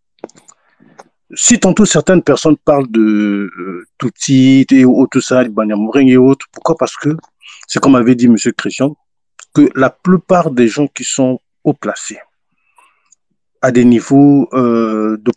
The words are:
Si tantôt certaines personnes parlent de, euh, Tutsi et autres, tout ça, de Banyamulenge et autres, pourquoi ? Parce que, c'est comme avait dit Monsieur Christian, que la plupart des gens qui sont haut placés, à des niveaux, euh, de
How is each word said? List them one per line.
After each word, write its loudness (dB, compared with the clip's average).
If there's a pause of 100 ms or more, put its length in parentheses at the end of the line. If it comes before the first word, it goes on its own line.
(1300)
Si 0
tantôt 2
certaines 2
personnes 0
parlent -2
de, 0
euh, -14 (140)
Tutsi -6
et 2
autres, 2
tout -2
ça, -2
de -4
Banyamulenge -2
et 4
autres, 2
pourquoi ? -6
Parce -6
que, -4 (500)
c'est -8
comme 2
avait 2
dit 2
Monsieur 0
Christian, -6 (580)
que 4
la 0
plupart 0
des 2
gens -2
qui -14
sont -4 (240)
haut 0
placés, -10 (1400)
à 0
des 4
niveaux, 4
euh, -2
de -2